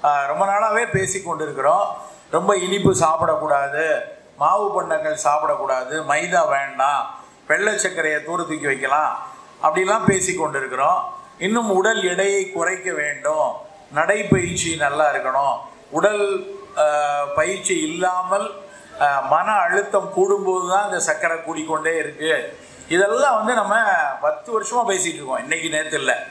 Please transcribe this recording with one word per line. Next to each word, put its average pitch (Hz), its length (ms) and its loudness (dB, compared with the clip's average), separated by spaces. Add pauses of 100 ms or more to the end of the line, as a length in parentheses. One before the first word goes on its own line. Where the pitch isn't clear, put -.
ஆஹ், 143 240 2
ரொம்ப 165 200 0
நாளாவே 214 440 0
பேசி 190 320 -2
கொண்டிருக்கிறோம். 156 840 0 (220)
ரொம்ப 185 260 2
இனிப்பு 185 380 2
சாப்பிடக்கூடாது, 156 1040 0 (360)
மாவு 196 380 2
பண்டங்கள் 156 500 -2
சாப்பிடக்கூடாது, 147 840 0
மைதா 165 400 2
வேண்டாம், 139 680 0 (320)
வெள்ளை 196 320 2
சர்க்கரையை 156 460 -2
தூர 170 180 -4
தூக்கி 151 240 -4
வைக்கலாம் 135 520 0 (440)
அப்படிலாம் 185 440 2
பேசி 185 280 2
கொண்டிருக்கிறோம். 139 680 0 (340)
இன்னும் 214 320 0
உடல் 202 320 2
எடையை 190 500 0
குறைக்க 180 400 -2
வேண்டும், 147 600 -2 (380)
நடைப்பயிற்சி 170 840 0
நல்லா 147 380 2
இருக்கணும், 135 420 0 (340)
உடல், 196 560 0 (300)
ஆஹ், 147 580 2
பயிற்சி 170 480 0
இல்லாமல், 185 680 0 (480)
ஆஹ், 143 300 2
மன 175 220 2
அழுத்தம் 190 680 0
கூடும்போது 190 520 2
தான் 196 160 2
இந்த 190 160 -2
சர்க்கரை 165 360 0
கூடிக்கொண்டே 160 640 -2
இருக்கு. 147 600 -2 (300)
இதெல்லாம் 214 480 4
வந்து 220 180 0
நம்ம 220 280 2 (380)
பத்து 180 400 -2
வருஷமா 233 280 0
பேசிட்டு 175 260 0
இருக்கோம், 131 240 -6
இன்னைக்கு 160 300 -4
நேத்து 156 300 -2
இல்ல. 131 320 0